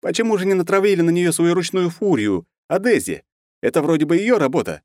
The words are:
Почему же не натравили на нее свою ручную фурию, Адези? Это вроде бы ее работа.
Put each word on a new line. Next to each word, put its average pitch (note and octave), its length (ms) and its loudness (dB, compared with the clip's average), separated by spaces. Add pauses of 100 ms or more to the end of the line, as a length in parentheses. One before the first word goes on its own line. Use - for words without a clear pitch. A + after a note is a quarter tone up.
Почему A3 360 -2
же F#3 80 -2
не G3 80 2
натравили F#3 480 2
на E3+ 80 2
нее F3 220 2
свою E3+ 220 0
ручную F3+ 360 -2
фурию, G#2+ 560 0 (220)
Адези? C3+ 560 -2 (380)
Это A#2+ 200 0
вроде D#3 240 0
бы D#3+ 100 0
ее A3 220 2
работа. B2+ 480 -2